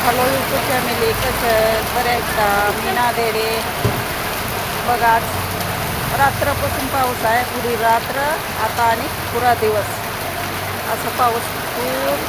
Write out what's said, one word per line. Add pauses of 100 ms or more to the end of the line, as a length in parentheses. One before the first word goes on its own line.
हॅलो
YouTube
फॅमिली,
कसं
आहे? (200)
बरं
आहे
का? (300)
मी
नादेडे. (1400)
बघा,
आज (920)
रात्रपासून
पाऊस
आहे,
पुरी
रात्र, (440)
आता
आणि (240)
पुरा
दिवस. (1000)
असं
पाऊस, (280)
खूप